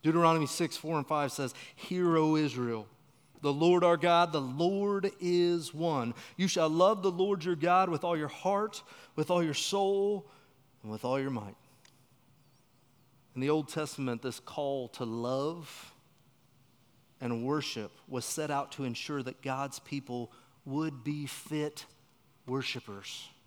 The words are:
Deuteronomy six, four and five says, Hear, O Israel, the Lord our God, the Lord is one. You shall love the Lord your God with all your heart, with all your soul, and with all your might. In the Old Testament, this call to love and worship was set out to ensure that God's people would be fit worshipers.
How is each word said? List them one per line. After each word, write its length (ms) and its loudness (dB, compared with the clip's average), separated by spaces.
Deuteronomy 460 4
six, 280 -2
four 220 -4
and 100 -2
five 240 0
says, 220 -4
Hear, 420 2
O 180 4
Israel, 520 -2
the 120 2
Lord 300 6
our 140 6
God, 340 6
the 100 0
Lord 800 0
is 540 2
one. 400 0
You 100 2
shall 220 2
love 340 6
the 80 4
Lord 320 0
your 120 0
God 340 4
with 140 -2
all 140 0
your 100 -2
heart, 540 -2
with 140 -2
all 140 4
your 100 0
soul, 720 0
and 100 -10
with 140 -8
all 140 0
your 100 -4
might. 260 -8
In 60 -4
the 100 0
Old 180 2
Testament, 540 -4
this 160 -6
call 500 -4
to 160 -8
love 880 -4
and 240 -4
worship 460 -4
was 180 -6
set 240 -6
out 240 -2
to 100 -8
ensure 380 -6
that 200 -10
God's 380 -6
people 520 -8
would 380 -4
be 240 -6
fit 580 -6
worshipers. 800 -8